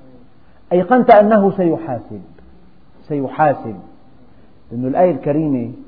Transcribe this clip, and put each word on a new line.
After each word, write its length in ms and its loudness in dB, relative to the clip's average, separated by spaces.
أيقنت 400 2
أنه 400 4
سيحاسب، 720 -4
سيحاسب. 680 -2
لأن 140 -6
الآية 260 2
الكريمة: 600 -4